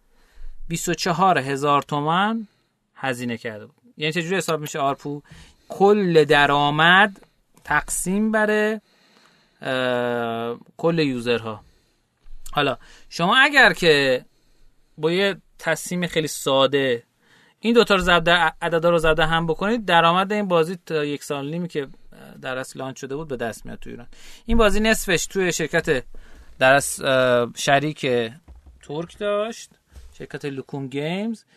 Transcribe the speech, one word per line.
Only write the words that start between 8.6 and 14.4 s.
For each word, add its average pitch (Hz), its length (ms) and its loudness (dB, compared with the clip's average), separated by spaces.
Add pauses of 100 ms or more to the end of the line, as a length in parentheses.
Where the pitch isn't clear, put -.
اه... 120 960 -2 (200)
کل 165 220 0
یوزرها. 120 680 -4 (880)
حالا 139 240 -2 (320)
شما 185 280 -2
اگر 262 360 6
که 139 520 2 (720)